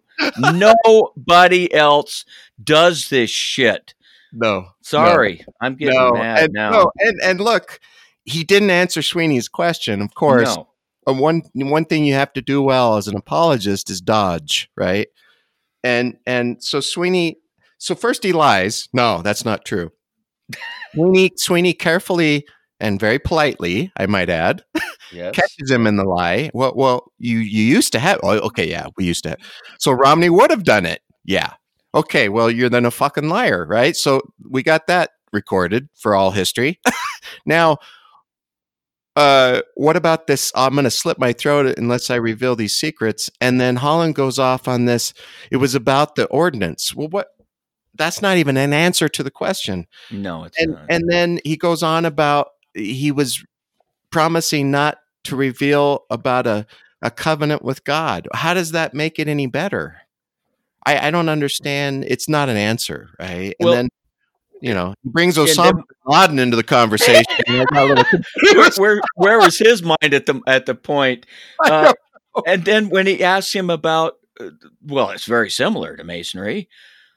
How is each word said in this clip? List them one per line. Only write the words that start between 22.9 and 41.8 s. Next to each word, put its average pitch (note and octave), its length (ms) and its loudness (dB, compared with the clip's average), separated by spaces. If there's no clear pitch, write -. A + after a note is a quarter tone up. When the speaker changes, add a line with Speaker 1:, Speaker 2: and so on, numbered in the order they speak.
Speaker 1:
very A2 200 0
politely, D3 800 -2
I F#2+ 80 -4
might F#2 240 0
add, F2+ 340 -2
<laughs> D#4+ 80 -6
Speaker 2:
Yes. F2+ 220 -10
Speaker 1:
catches D#3+ 360 -4
him A#2+ 160 2
in G#2 100 2
the G2 60 0
lie. F#2 500 -2
"Well, B2+ 220 -2
well, B2+ 440 -2
you, A#2 180 -2
you G#2+ 260 -2
used C3+ 300 2
to A2+ 60 -2
have," F3 240 0
"Oh, G2+ 160 2
okay, G2+ 280 -4
yeah, E2 200 -8
we F#2+ 80 -2
used F2 180 -2
to D#2+ 60 -8
have." D2+ 80 -10
"So D3 140 0
Romney D3 380 4
would A3+ 180 6
have A#3 140 -2
done G#2+ 220 2
it." E2 160 -8
"Yeah." F2+ 300 -4
"Okay, D3 340 0
well, A2+ 240 2
you're A#2+ 180 0
then A#2+ 160 2
a A#2+ 60 2
fucking C#3+ 380 -4
liar, D#3+ 380 -2
right?" A#2+ 280 0
So C3+ 260 0
we C3 140 -4
got D#3+ 240 0
that F3 240 0
recorded G2+ 640 -2
for G#2 200 0
all F#2+ 160 2
history. A#2 540 -4
<laughs> - 600 -6
Now, D#3+ 320 2
uh, C3+ 460 4
what D#3 200 2
about E3 320 0
this, - 280 0
"I'm C3 200 2
gonna C#3 160 2
slit - 260 -4
my B2 140 0
throat C#3+ 460 0
unless A#2+ 320 -4